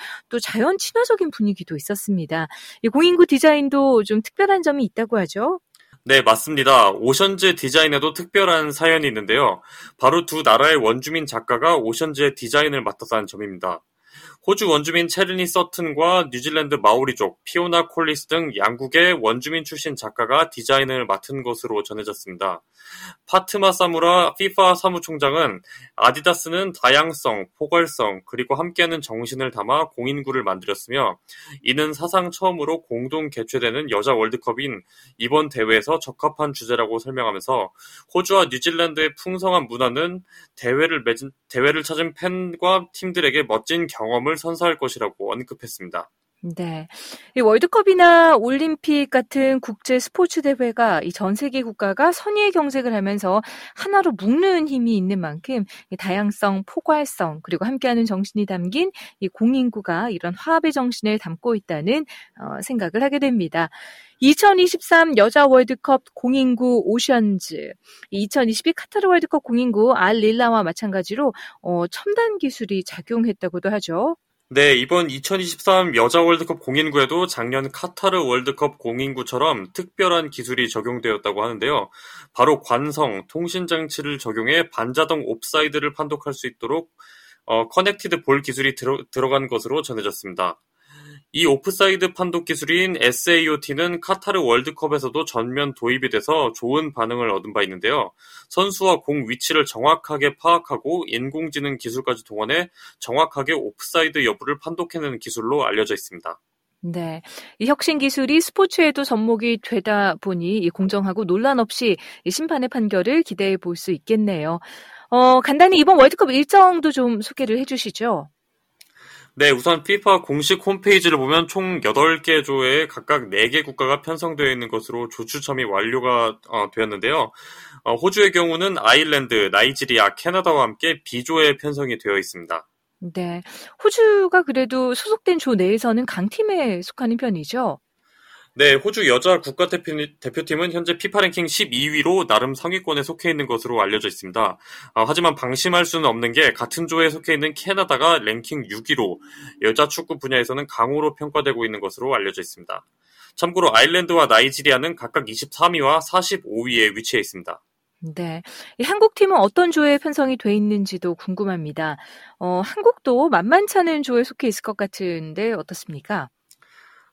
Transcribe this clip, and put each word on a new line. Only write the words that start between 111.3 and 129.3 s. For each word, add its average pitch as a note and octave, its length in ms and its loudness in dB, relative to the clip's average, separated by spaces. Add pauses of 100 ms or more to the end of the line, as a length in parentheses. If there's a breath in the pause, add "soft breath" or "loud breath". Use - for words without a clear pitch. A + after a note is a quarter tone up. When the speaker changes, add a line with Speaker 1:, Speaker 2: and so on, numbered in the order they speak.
Speaker 1:
없이 A3+ 380 0 (280 loud breath)
이 F3+ 60 -2
심판의 C#4+ 400 -2
판결을 A3 540 0
기대해 F#3+ 340 -2
볼 F3 180 -8
수 - 140 -8
있겠네요. E3+ 720 -2 (500 loud breath)
어, B3+ 300 6
간단히 D#4+ 380 6
이번 D#4+ 200 6
월드컵 C#4 320 6
일정도 D#4 640 6
좀 A#3+ 280 0
소개를 A3 380 -4
해주시죠. A3 720 -4 (1080 soft breath)
Speaker 2:
네, C#3+ 120 6
우선 C#3+ 320 2
피파 G3 400 2
공식 D3+ 440 -2
홈페이지를 F#3+ 520 2
보면 D3+ 280 2
총 F#3 380 -4
여덟 D3+ 380 2
개 D#3+ 180 2
조에 C#3 460 0
각각 B2+ 420 -4
네 G#2 220 0
개 D3+ 120 0
국가가 C#3 380 -2
편성되어 D3+ 500 -4
있는 B2 180 -6
것으로 A#2 420 -8
조 A2+ 160 -12
추첨이 C#3+ 360 -6
완료가, A#2 760 -2 (100)
어, G#2 220 -4
되었는데요. A2 640 -4 (520 loud breath)
어, A2+ 120 0
호주의 F#3+ 360 4
경우는 E3+ 460 0
아일랜드, A#2+ 760 4